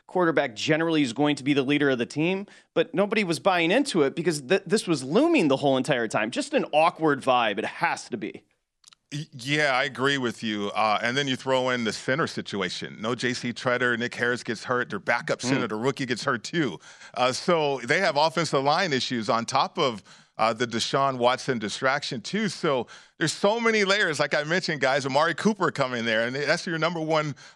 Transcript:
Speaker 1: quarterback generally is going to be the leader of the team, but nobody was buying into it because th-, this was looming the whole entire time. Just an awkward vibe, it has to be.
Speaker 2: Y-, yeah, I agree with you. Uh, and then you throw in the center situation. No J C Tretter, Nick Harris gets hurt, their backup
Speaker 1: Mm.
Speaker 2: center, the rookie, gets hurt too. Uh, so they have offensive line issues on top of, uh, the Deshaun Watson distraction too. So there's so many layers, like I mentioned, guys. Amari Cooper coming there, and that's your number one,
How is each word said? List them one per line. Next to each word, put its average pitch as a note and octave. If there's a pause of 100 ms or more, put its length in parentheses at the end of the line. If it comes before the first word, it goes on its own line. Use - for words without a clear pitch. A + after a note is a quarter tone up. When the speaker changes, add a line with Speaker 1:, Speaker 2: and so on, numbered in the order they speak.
Speaker 1:
quarterback D#3
generally D#3
is A#2+
going D3
to C3+
be C#3
the C3+
leader C#3+
of C3
the A#2
team, F#3 (280)
but D#3+
nobody G#3
was E3+
buying E3+
into G3+
it C#3
because D#3
th-, C#3
this F#3+
was D3
looming A3+
the C3+
whole C3+
entire B2+
time. A2
Just C4+
an A#3
awkward D#3
vibe, A#2+
it G#2
has -
to A#2+
be. - (680)
Speaker 2:
Y-, D3
yeah, C#3
I C3
agree C#3
with A#2+
you. G#2
Uh, G#2
and A#2+
then C#3+
you C3
throw C3
in B2
the G#2+
center C3+
situation. F2+
No A2+
J B2
C A#2+
Tretter, B2
Nick A#2
Harris A#2+
gets A2+
hurt, B2
their G#2+
backup A#2+
Speaker 1:
Mm. B2
Speaker 2:
center, C3
the G#2+
rookie, C3
gets A#2+
hurt B2
too. D3+ (360)
Uh, B2+
so D3
they C#3+
have E3+
offensive D3+
line D#3
issues A#2+
on A2+
top D3
of, B2+ (320)
uh, A2
the A#2
Deshaun C3
Watson B2
distraction C3
too. G#3
So C#3 (320)
there's D#3+
so G#3+
many A3+
layers, F#3
like D3
I D#3
mentioned, E3
guys. C3+
Amari D3
Cooper F#3+
coming B2+
there, A2+
and B2
that's D3
your E3
number E3
one, D#3 (200)